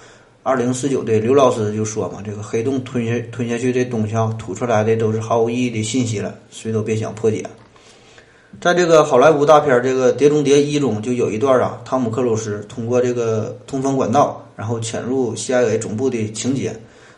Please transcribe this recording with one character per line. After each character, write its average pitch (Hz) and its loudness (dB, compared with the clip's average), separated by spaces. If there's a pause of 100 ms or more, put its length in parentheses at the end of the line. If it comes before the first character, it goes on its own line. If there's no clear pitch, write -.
(420)
二 127 0
零 123 0
四 127 -4
九 131 -2
的 110 0
刘 113 2
老 135 6
师 107 -2
就 107 -2
说 104 -4
嘛， 90 -14
这 104 -10
个 104 -12
黑 113 -6
洞 135 -2
吞 120 -4
下， 113 -4
吞 117 -6
下 117 -4
去 123 0
这 127 2
东 110 -4
西 104 -6
啊， 113 0
吐 - -10
出 127 -6
来 110 2
的 113 2
都 113 0
是 110 -2
毫 113 0
无 113 2
意 123 -2
义 120 -2
的 110 -4
信 120 -2
息 107 -4
了， 98 -8 (160)
谁 - -10
都 110 -2
别 113 -2
想 110 -6
破 113 0
解。 - -2 (1200)
在 175 2
这 175 4
个 160 6
好 147 2
莱 135 8
坞 147 2
大 151 8
片 147 2
儿 120 4
这 127 0
个 127 4
《碟 143 6
中 147 2
谍 139 4
一》 143 0
中， 110 -2
就 123 -4
有 113 0
一 107 -4
段 131 2
儿 117 4
啊， 98 -4
汤 131 -2
姆 113 -2
克 123 -4
鲁 123 0
斯 104 -6
通 113 -10
过 123 0
这 123 2
个 110 -2 (100)
通 135 -6
风 135 -2
管 107 0
道， - 0 (120)
然 104 -8
后 113 -4
潜 113 -8
入 123 -2
C 127 -4
I 123 4
A 113 2
总 107 -6
部 131 0
的 110 -4
情 127 -4
节。 101 -4 (440)